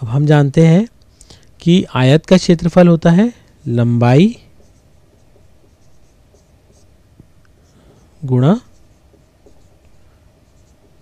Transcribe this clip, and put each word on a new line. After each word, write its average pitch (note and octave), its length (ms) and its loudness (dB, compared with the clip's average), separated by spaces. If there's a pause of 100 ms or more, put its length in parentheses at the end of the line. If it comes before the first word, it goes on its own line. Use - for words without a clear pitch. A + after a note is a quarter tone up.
अब A#2 60 -12
हम C#3 180 -4
जानते D3 400 0
हैं F3+ 200 2 (760)
कि F3 220 0 (100)
आयत C3 320 0
का F#3+ 100 2
क्षेत्रफल F3 520 0
होता E3+ 220 0
है G#3+ 220 0 (320)
लंबाई A#2+ 720 0 (3750)
गुणा C3+ 360 -2 (2500)